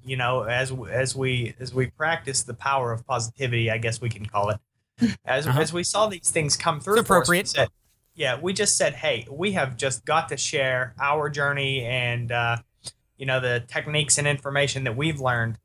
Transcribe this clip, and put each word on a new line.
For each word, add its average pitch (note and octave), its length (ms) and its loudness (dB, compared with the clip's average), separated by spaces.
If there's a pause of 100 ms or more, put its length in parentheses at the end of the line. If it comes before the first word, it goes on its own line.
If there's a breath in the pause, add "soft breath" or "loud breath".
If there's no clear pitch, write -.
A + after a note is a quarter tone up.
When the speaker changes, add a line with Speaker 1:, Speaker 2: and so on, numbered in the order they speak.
Speaker 1:
you C3 120 -6
know, B2 260 0
as, B2 300 0 (160)
as B2+ 280 0
we, B2+ 420 0
as B2 160 -10
we B2+ 140 2
practice C3+ 560 -2
the B2 100 -10
power C3 380 0
of A#2 140 -6
positivity, A#2 640 0
I A2+ 80 0
guess A#2 220 -4
we A#2 80 -4
can G#2+ 180 -6
call G#2 240 0
it. G#2+ 80 -4 (400)
Speaker 2:
<laughs> G#3+ 260 0
Speaker 1:
As, C3+ 220 0
Speaker 2:
Uh-huh. C#3+ 140 4
Speaker 1:
as D#3 120 0
we F3 100 -2
saw G#3 260 2
these F#3 220 -4
things D3+ 260 2
come D#3+ 220 0
through G#3 220 4
Speaker 2:
It's - 60 2
Speaker 1:
for F3+ 160 6
us, C3 60 0
we F3 100 4
Speaker 2:
appropriate. G3 100 -2
Speaker 1:
said, C3+ 200 2 (460)
yeah, C3 240 0
we F3 140 -2
just G3+ 240 2
said, D3+ 180 2
"Hey, C3+ 360 -2
we F3 220 -2
have C3+ 260 0
just C3+ 260 -2
got D#3 240 2
to C#3+ 80 -6
share C3 640 0
our D3 300 2
journey C#3 540 -2
and, A#2+ 460 -2
uh, A#2+ 280 0 (580 loud breath)
you C3+ 80 -12
know, C3 160 0
the A#2+ 260 0
techniques D3+ 520 0
and D3 80 0
information C#3 580 0
that A#2 120 -2
we've D3+ 220 -2
learned A#2 460 0